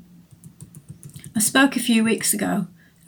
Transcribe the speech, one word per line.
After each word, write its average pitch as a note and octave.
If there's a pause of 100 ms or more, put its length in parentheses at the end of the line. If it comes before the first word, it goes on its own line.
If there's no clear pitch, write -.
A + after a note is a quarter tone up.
(1400)
I A3
spoke C4+
a -
few A3+
weeks A3
ago F#3 (400)